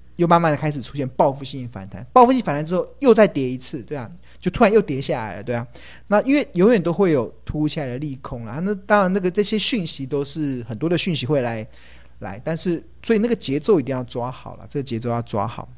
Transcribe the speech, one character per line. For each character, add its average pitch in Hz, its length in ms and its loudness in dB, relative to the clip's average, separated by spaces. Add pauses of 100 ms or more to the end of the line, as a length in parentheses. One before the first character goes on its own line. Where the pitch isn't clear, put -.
(160)
又 175 100 2
慢 170 160 6
慢 160 120 4
的 139 40 -2
开 151 140 -2
始 147 100 -6
出 - 140 -10
现 139 140 -4
报 143 240 2
复 143 100 -10
性 131 240 -10
反 95 220 -12
弹， 87 140 -14 (100)
报 247 120 10
复 254 60 4
性 262 100 2
反 147 140 -2
弹 156 100 -2
之 165 80 -4
后 180 140 0 (120)
又 254 140 6
再 208 140 6
跌 131 220 -2
一 127 80 -6
次， 123 240 -6
对 143 160 -10
啊， 117 120 -10 (300)
就 185 100 -2
突 - 140 2
然 196 80 6
又 220 100 6
跌 139 200 -4
下 135 200 -2
来 101 140 -8
了， 104 80 -12
对 120 100 -4
啊。 117 140 -4 (400)
那 208 140 4
因 262 120 2
为 285 200 2
永 185 180 6
远 208 100 4
都 160 120 0
会 185 180 2
有 120 160 2 (160)
突 - 160 -8
如 151 80 0
其 147 140 -4
来 135 60 -6
的 123 100 -8
利 143 240 -8
空 120 240 -10
啦， 123 180 -8
那 208 100 -2
当 202 280 2
然 185 100 2
那 196 80 0
个， 185 100 0
这 208 140 0
些 214 160 0
讯 196 260 2
息 139 200 -6
都 143 180 -2
是 139 400 -4
很 110 140 -8
多 156 100 -2
的 170 100 2
讯 175 160 0
息 131 120 -4
会 139 160 0
来， 117 260 -4 (520)
来， 101 220 -12
但 160 140 -4
是 170 260 -2 (220)
所 233 100 2
以 214 60 4
那 226 80 0
个 233 80 2
节 139 240 -2
奏 180 220 4
一 - 20 -2
定 131 100 -4
要 127 120 -4
抓 123 260 -8
好 - 240 -14
啦， 90 140 -18
这 147 100 -6
个 135 40 -4
节 120 140 -4
奏 120 120 -4
要 117 140 -2
抓 104 220 -2
好。 - 220 -10 (100)